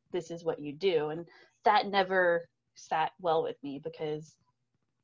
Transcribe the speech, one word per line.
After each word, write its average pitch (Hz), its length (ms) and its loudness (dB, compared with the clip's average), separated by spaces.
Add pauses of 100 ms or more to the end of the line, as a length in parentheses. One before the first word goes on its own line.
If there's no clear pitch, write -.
(120)
This 170 180 -6
is 170 140 -12
what 160 160 -4
you 147 140 -8
do." 156 360 0
And 165 160 -8 (400)
that 208 220 4
never 185 600 2 (280)
sat - 440 -2
well 165 220 2
with - 220 -4
me 143 200 -8
because 156 520 -8 (680)